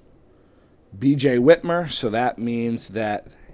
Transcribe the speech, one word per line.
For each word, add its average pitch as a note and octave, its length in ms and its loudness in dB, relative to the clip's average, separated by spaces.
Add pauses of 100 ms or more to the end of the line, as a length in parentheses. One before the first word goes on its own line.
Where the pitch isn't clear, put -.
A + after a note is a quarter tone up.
(960)
B C3+ 180 2
J B2+ 240 2
Whitmer. D#3+ 520 4
So - 180 -4
that A#2 280 -2
means A#2 520 -4
that G#2 380 -6 (260)